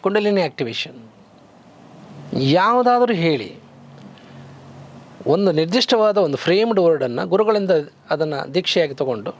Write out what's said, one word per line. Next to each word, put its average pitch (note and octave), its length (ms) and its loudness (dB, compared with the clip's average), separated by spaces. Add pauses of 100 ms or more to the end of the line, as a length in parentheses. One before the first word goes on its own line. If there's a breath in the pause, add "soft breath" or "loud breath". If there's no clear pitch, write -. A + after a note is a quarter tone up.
ಕುಂಡಲಿನಿ G3+ 400 0
ಆಕ್ಟಿವೇಶನ್. B2+ 680 -8 (1200)
ಯಾವುದಾದ್ರೂ A#3 800 2
ಹೇಳಿ, D#3 420 -2 (1700 loud breath)
ಒಂದು F#3 240 2
ನಿರ್ದಿಷ್ಟವಾದ G#3 680 2
ಒಂದು D3 200 0
ಫ್ರೇಮ್ಡ್ G#3 420 0
ವರ್ಡನ್ನು D#3+ 480 0
ಗುರುಗಳಿಂದ G3+ 440 0 (380)
ಅದನ್ನ D#3 240 -2 (200)
ದೀಕ್ಷೆಯಾಗಿ E3+ 400 -2
ತಗೊಂಡು B2 460 -6